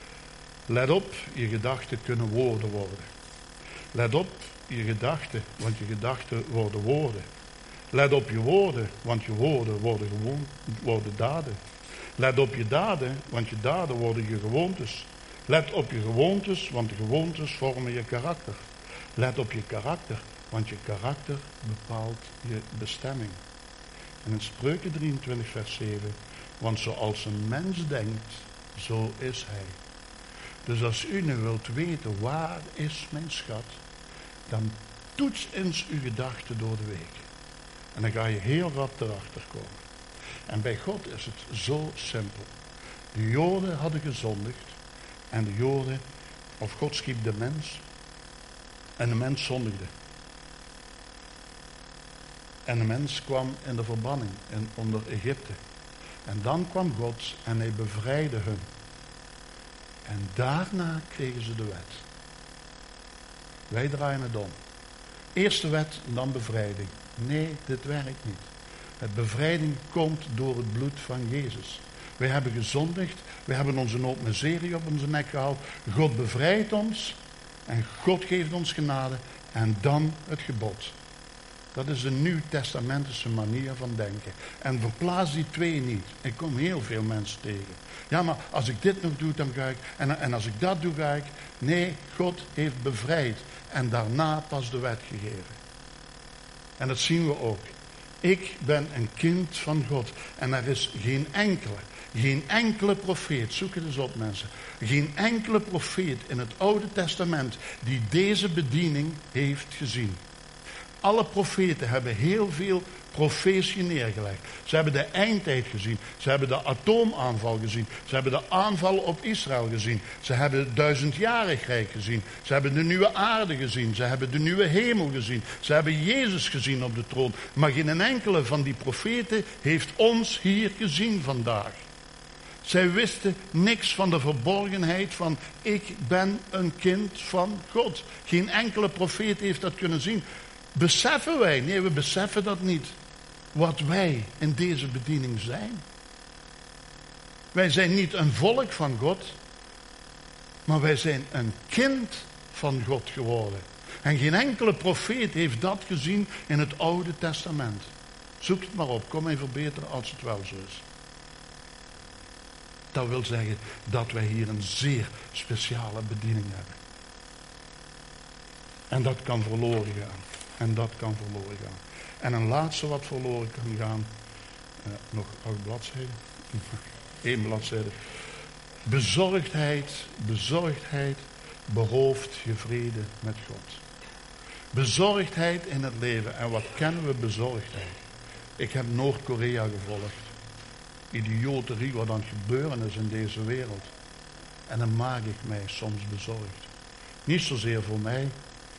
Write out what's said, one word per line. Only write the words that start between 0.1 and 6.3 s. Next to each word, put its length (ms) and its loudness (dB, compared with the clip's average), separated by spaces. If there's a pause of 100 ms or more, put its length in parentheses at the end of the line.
"Let 240 6
op, 240 4 (200)
je 140 0
gedachten 540 -2
kunnen 260 0
woorden 420 2
worden." 340 -4 (880)
Let 240 2
op, 160 2 (360)
je 160 -4
gedachten, 600 0 (140)
want 220 0
je 60 -6
gedachten 640 -2